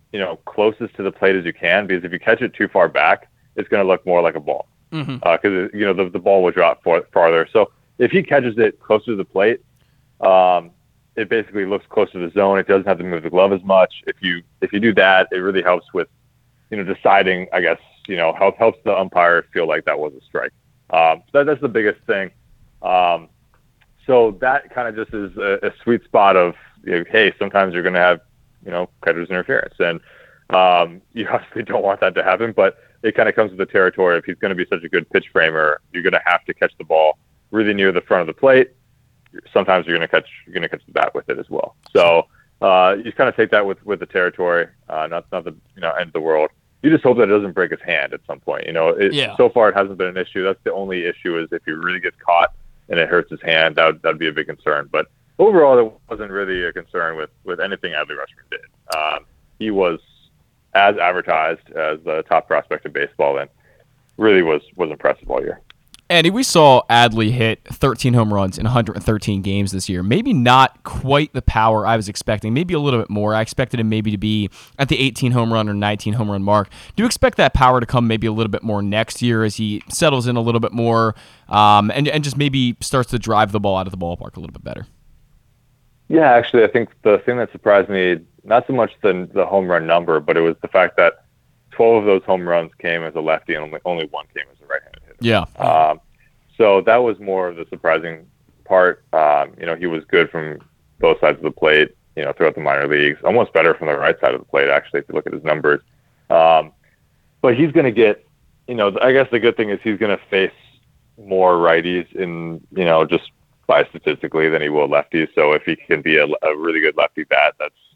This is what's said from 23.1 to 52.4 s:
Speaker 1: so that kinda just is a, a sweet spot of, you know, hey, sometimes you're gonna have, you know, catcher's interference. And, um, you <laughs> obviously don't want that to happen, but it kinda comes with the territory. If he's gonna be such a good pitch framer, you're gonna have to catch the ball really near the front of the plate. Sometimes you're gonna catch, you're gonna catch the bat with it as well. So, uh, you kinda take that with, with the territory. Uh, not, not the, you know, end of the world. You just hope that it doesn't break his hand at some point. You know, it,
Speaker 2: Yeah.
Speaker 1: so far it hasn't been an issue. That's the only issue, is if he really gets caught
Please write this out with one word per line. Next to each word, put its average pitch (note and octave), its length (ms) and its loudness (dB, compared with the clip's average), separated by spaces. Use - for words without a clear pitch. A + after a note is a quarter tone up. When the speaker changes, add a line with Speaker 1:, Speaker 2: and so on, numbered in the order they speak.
Speaker 1:
so A#2 360 2
that C3 340 -4
kinda A#2+ 160 -6
just G#2+ 220 -10
is G2+ 240 -10
a, G2 260 -4
a G2+ 80 -4
sweet A#2+ 200 0
spot G2 320 4
of, F2 180 4
you F2+ 160 -4
know, E2+ 100 -4
hey, G2 300 2
sometimes G2 340 0
you're F2 100 -4
gonna F2+ 160 0
have, F2 200 4
you F#2 60 -12
know, F2+ 180 -6
catcher's E2+ 260 -2
interference. F2+ 500 -4
And, E2+ 200 -2
um, F2+ 520 2
you G#2+ 140 -8
<laughs> - 40 -8
obviously A#2+ 320 -6
don't G#2 200 -4
want G2 180 -2
that F#2+ 140 0
to F#2 80 -2
happen, G2+ 280 -2
but F#2+ 260 0
it A2 120 -4
kinda A2 160 2
comes G#2+ 200 -2
with F#2 80 -16
the F#2+ 60 -2
territory. F#2 520 0
If E2 80 -8
he's F2+ 100 -10
gonna G2 180 -6
be F2 120 -6
such E2+ 180 -6
a E2 60 -16
good - 220 -4
pitch - 200 -2
framer, D#2+ 480 0
you're F2 100 -8
gonna F2 220 0
have F2 200 0
to F2+ 80 -8
catch - 240 -4
the F2 60 -18
ball D#2 340 0
really G#2 220 0
near G2 200 0
the F2 80 -2
front F#2+ 200 0
of D#2+ 60 -4
the E2 120 -12
plate. C3 320 4
Sometimes F#2+ 340 0
you're E2+ 120 -2
gonna E2 100 -4
catch, E2 220 -2
you're F2 80 -20
gonna E2+ 160 -6
catch - 160 -12
the - 60 -20
bat - 240 -2
with - 140 -8
it C2 100 -6
as - 100 -16
well. - 260 -8
So, E2+ 360 4
uh, F#2 420 4
you A2+ 80 -10
kinda B2+ 200 0
take A2+ 200 -2
that G#2 140 2
with, G2 200 -6
with G2+ 140 -6
the F2+ 60 -10
territory. F2 600 -2
Uh, D#2 200 -6
not, E2+ 240 -10
not F2+ 140 -8
the, E2+ 60 -12
you F#2 60 -20
know, E2 100 -4
end E2+ 160 -6
of D#2 60 -14
the D#2+ 80 -6
world. D#2 300 0
You D3+ 80 2
just D#3 120 2
hope B2 140 4
that A#2+ 60 4
it G2 100 2
doesn't G2+ 200 0
break F2 180 -2
his D#2 100 -8
hand D2 320 -4
at C#2+ 140 -14
some C#2+ 120 -12
point. D2 280 -8
You E2 60 -10
know, E2 160 0
it, G2 240 0
Speaker 2:
Yeah. A#2 220 -4
Speaker 1:
so B2 140 4
far A2 200 4
it F#2+ 60 0
hasn't G2 220 -2
been F#2 100 -4
an F2+ 100 -8
issue. F#2 260 -6
That's F#2+ 200 -2
the - 100 -4
only F#2+ 320 -6
issue, F2 340 -6
is D#2+ 120 -8
if E2+ 140 -8
he E2 60 -6
really F2+ 280 -6
gets F2 180 -8
caught E2+ 360 2